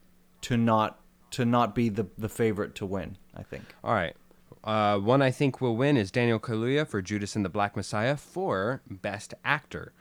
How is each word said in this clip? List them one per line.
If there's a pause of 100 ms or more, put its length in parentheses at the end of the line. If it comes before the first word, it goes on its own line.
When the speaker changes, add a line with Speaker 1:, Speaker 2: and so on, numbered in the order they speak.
(420)
Speaker 1:
to
not, (320)
to
not
be
the, (100)
the
favorite
to
win, (180)
I
think. (200)
Speaker 2:
All
right. (480)
Uh,
one
I
think
will
win
is
Daniel
Kaluuya
for
Judas
and
the
Black
Messiah
for
Best (100)
Actor.